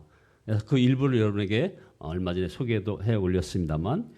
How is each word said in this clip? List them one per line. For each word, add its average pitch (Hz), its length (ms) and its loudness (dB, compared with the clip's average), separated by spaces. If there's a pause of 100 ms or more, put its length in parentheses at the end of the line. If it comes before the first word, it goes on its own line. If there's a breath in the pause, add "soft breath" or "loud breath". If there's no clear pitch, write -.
(460 soft breath)
그래서 107 200 -2
그 139 140 2
일부를 127 400 4
여러분에게 107 580 0 (220 loud breath)
얼마 87 340 -4
전에 92 140 0
소개도 107 560 -4
해 113 100 2
올렸습니다만, 92 1040 0